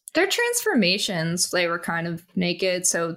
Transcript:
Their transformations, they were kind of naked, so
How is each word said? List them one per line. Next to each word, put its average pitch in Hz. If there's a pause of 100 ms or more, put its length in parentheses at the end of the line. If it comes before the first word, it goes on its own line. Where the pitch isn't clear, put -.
(140)
Their 370
transformations, 196
they 180
were 170
kind 170
of 170 (100)
naked, 180
so 170